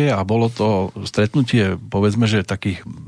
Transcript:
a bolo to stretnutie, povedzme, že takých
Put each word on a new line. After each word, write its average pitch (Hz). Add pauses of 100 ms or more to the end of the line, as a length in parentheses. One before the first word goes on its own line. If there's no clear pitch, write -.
a 104
bolo 110
to 107 (340)
stretnutie, 104
povedzme, 104
že 107
takých 92 (240)